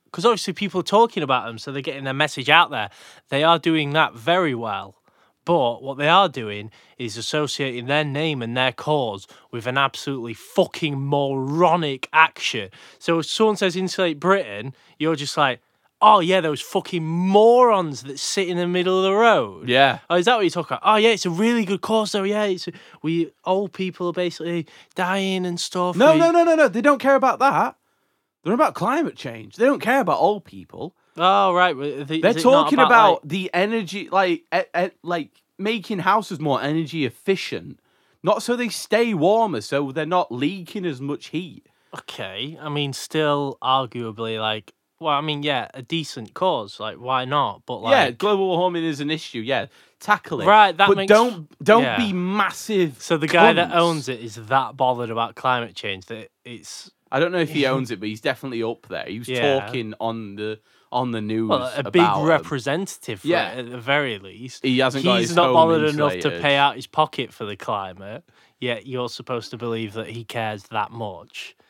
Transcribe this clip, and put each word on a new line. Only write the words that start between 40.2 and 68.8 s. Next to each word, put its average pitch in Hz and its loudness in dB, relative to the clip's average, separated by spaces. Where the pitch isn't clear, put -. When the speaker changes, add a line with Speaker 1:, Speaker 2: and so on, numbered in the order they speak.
Speaker 2:
leaking 175 -6
as 139 -6
much 139 -8
heat. 160 -10
Speaker 1:
Okay, 110 -12
I 151 -10
mean, 147 -4
still 143 -2
arguably, 117 -2
like, 110 -4
well, 160 0
I 143 0
mean, 151 -4
yeah, 143 -2
a 131 -14
decent 135 -8
cause. 135 -4
Like, 107 -8
why 127 -2
not? 127 -2
But, 120 -8
Speaker 2:
Yeah, 113 -2
Speaker 1:
like 120 -6
Speaker 2:
global 190 0
warming 170 0
is 151 -4
an 147 -4
issue. 156 -8
Yeah, 117 -2
tackle 202 -2
it. 196 -4
Speaker 1:
Right, 202 6
that 196 6
Speaker 2:
But 196 6
Speaker 1:
makes 196 -2
Speaker 2:
don't, 208 4
don't 220 6
Speaker 1:
yeah. 240 0
Speaker 2:
be 214 0
massive 185 -2
Speaker 1:
So 170 -2
the 147 -2
guy 165 6
that 170 0
Speaker 2:
cunts. 175 -6
Speaker 1:
owns 165 2
it 120 -8
is 113 -12
that 117 -2
bothered 123 0
about 113 -4
climate 120 -4
change 98 -8
that 110 -14
it's - -18
Speaker 2:
I 135 -2
don't 170 0
know 180 -2
if 160 0
he 151 0
Speaker 1:
<laughs> 131 0
Speaker 2:
owns 131 -4
it, 107 -8
but 107 -8
he's 107 -8
definitely 131 -6
up 113 -6
there. 85 -8
He 98 -10
was 120 -12
Speaker 1:
Yeah. 135 0
Speaker 2:
talking 117 -8
on 113 -8
the, 107 -8
on 123 -2
the 113 -4
news 110 -2
Speaker 1:
Well, 127 0
a 143 -4
big 113 4
Speaker 2:
about 104 2
'em. 151 0
Speaker 1:
representative 139 -4
for 131 -6
Speaker 2:
Yeah. 165 0
Speaker 1:
it, 123 -10
at 117 -14
the 127 -12
very 131 -2
least. 107 -16
Speaker 2:
He 127 2
hasn't 131 0
got - 4
Speaker 1:
He's - 0
Speaker 2:
his 170 -4
Speaker 1:
not 175 6
Speaker 2:
home - 2
Speaker 1:
bothered 165 4
enough 147 0
to - -4
Speaker 2:
insulated. 90 -2
Speaker 1:
pay 143 4
out 139 2
his 131 -14
pocket 147 -4
for - -12
the 101 -10
climate, 98 -10
yet 117 -6